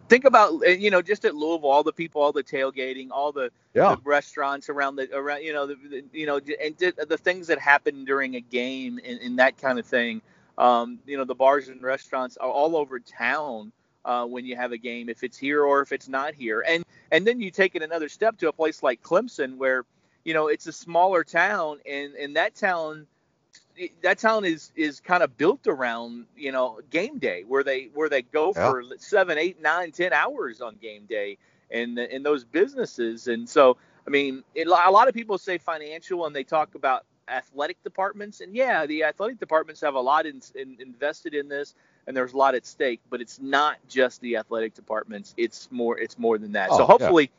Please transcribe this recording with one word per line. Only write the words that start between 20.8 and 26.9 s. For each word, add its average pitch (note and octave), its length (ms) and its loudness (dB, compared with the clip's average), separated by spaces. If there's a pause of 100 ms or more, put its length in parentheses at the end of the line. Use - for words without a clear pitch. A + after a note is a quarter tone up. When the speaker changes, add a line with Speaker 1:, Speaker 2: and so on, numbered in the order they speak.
Speaker 1:
town, E3+ 640 -2
and, C#3+ 300 -8
and C#3+ 200 -8
that F3+ 200 0
town, D#3+ 520 -4 (920)
that F#3+ 180 2
town A3 240 2
is, E3 320 -4
is D3+ 240 -4
kind F3+ 240 2
of D3 140 -4
built F#3+ 280 2
around, A#2 600 -4 (100)
you C#3+ 160 -8
know, B2 380 -2
game G#3+ 300 -4